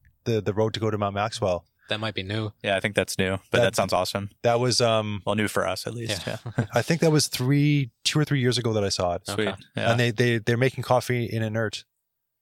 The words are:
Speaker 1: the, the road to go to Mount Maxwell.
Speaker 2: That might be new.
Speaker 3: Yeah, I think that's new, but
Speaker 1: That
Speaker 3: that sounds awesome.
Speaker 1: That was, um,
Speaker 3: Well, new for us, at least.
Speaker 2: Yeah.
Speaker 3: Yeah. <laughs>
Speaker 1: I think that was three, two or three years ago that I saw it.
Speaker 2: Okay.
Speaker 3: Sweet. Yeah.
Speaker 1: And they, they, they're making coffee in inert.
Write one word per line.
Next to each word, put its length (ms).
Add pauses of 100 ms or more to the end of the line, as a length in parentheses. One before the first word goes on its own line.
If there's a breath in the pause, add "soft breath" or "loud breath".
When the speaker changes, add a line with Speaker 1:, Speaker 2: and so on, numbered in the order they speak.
(240)
Speaker 1:
the, 180
the 120
road 220
to 40
go 100
to 80
Mount 180
Maxwell. 500 (240)
Speaker 2:
That 100
might 160
be 80
new. 300 (100)
Speaker 3:
Yeah, 140
I 20
think 160
that's 220
new, 140 (200)
but 60
Speaker 1:
That 60
Speaker 3:
that 120
sounds 160
awesome. 380 (120)
Speaker 1:
That 200
was, 180
um, 460
Speaker 3:
Well, 100
new 140
for 180
us, 180
at 80
least. 320
Speaker 2:
Yeah. 120 (200)
Speaker 3:
Yeah. 120
<laughs> 40
Speaker 1:
I 80
think 200
that 100
was 160
three, 640 (140)
two 120
or 80
three 140
years 180
ago 160
that 120
I 40
saw 260
it. 120
Speaker 2:
Okay. 160
Speaker 3:
Sweet. 120 (200)
Yeah. 160
Speaker 1:
And 80
they, 120
they, 260
they're 200
making 280
coffee 400
in 180
inert. 400 (580)